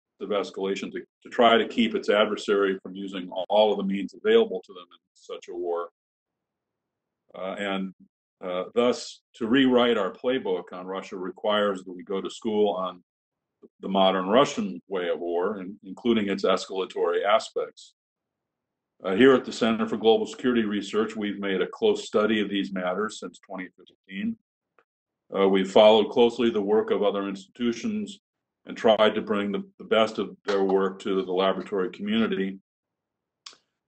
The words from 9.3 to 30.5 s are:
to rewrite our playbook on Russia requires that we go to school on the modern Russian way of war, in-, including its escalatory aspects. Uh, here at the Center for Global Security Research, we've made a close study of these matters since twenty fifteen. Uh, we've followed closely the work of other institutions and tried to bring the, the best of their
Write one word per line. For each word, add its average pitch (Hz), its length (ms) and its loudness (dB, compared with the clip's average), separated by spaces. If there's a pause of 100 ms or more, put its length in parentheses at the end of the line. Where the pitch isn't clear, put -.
to 113 140 -6
rewrite 123 500 4
our 95 160 -2
playbook 104 580 -4
on 90 140 -12
Russia 95 320 -8
requires 98 640 -2
that 95 80 -14
we 90 120 -14
go 95 180 -4
to - 80 -6
school 104 440 0
on 92 300 -6 (800)
the 95 80 -8
modern 95 380 4
Russian 107 600 2
way 90 220 -4
of 80 100 -2
war, 87 400 -2
in-, 92 240 -12
including 101 460 0
its 98 160 -2
escalatory 92 800 -2
aspects. - 680 -2 (1080)
Uh, 95 120 -2
here 131 180 8
at 123 120 2
the 110 60 -10
Center 113 360 -2
for 110 100 -4
Global 107 300 4
Security 117 380 0
Research, 104 500 -4
we've 104 240 -6
made 95 220 -2
a 87 60 0
close - 380 0
study 107 340 2
of 98 100 -2
these 98 220 -4
matters 95 480 -4
since 90 200 -16
twenty 92 360 -14
fifteen. - 600 -10 (1000)
Uh, 98 140 4
we've 95 220 0
followed 107 400 8
closely 117 400 2
the 107 100 -2
work 107 300 0
of 98 100 0
other 101 260 -2
institutions 107 920 -6 (480)
and - 100 -14
tried 107 380 4
to 107 60 -4
bring 101 300 -2
the, 98 120 -6 (160)
the 92 60 -16
best 110 340 2
of 92 160 -6 (100)
their 98 180 0